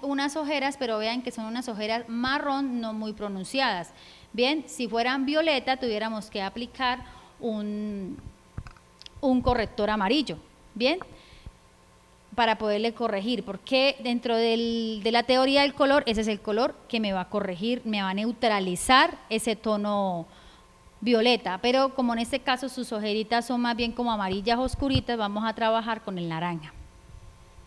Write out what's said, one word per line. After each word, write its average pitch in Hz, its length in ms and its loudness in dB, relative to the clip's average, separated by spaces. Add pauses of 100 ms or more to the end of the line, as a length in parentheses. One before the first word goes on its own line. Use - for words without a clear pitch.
unas 277 340 -2
ojeras, 285 400 -2
pero 226 200 -2
vean 233 260 -2
que 240 80 -6
son 220 140 -8
unas 233 220 -6
ojeras 226 400 -2
marrón 269 720 0
no 220 140 -4
muy 214 180 -4
pronunciadas. 208 800 -2 (420)
Bien, 254 360 2
si 247 200 -4
fueran 247 380 2
violeta 285 500 2
tuviéramos 220 540 -2
que 208 120 -4
aplicar 247 600 -4 (380)
un, 208 760 -4 (1000)
un 262 220 4
corrector 220 480 0
amarillo. 214 480 0 (360)
Bien. 269 260 2 (1400)
Para 220 220 2
poderle 214 340 0
corregir, 220 500 -2
porque 262 600 0
dentro 240 320 0
del, 226 680 0
de 226 80 2
la 233 120 4
teoría 262 400 6
del 277 100 2
color, 277 320 4
ese 220 160 0
es 214 60 0
el 208 120 -2
color 233 360 0 (120)
que 233 120 -2
me 208 120 0
va 185 100 0
a 180 80 -6
corregir, 202 540 -2
me 214 200 -2
va 190 80 0
a - 20 -2
neutralizar 220 1040 4 (140)
ese 220 240 0
tono 202 720 0 (720)
violeta, 220 640 2
pero 262 320 4
como 240 180 2
en 226 60 -2
este 240 220 -2
caso 254 280 -2
sus 247 220 -8
ojeritas 220 560 -2
son 247 140 0
más 240 140 0
bien 233 160 -2
como 240 200 -2
amarillas 202 480 0
oscuritas, 262 580 0
vamos 208 300 -2
a 220 60 -2
trabajar 226 500 0
con 185 160 -6
el 170 100 -4
naranja. 165 420 -4 (960)